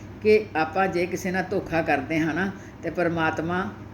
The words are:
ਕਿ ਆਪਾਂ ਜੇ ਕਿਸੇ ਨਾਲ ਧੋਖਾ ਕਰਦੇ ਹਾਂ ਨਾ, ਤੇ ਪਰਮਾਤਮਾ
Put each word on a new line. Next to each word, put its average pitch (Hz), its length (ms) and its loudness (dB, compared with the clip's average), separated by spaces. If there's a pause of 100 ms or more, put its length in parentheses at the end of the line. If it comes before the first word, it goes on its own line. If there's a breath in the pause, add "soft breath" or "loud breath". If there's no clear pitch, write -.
(220 loud breath)
ਕਿ 214 240 6 (100)
ਆਪਾਂ 185 320 2
ਜੇ 175 180 0
ਕਿਸੇ 180 240 -4
ਨਾਲ 180 200 0
ਧੋਖਾ 165 320 0
ਕਰਦੇ 151 380 0
ਹਾਂ 156 140 0
ਨਾ, 190 180 0 (300 loud breath)
ਤੇ 170 80 -4
ਪਰਮਾਤਮਾ 170 840 0 (220)